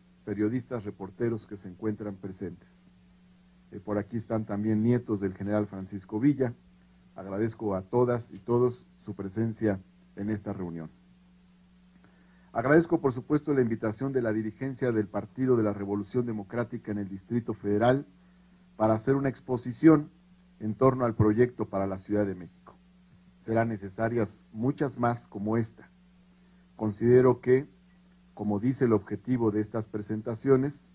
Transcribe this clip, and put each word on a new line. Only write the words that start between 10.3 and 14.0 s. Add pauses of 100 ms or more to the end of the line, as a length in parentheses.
reunión. (1600)
Agradezco,
por
supuesto,
la
invitación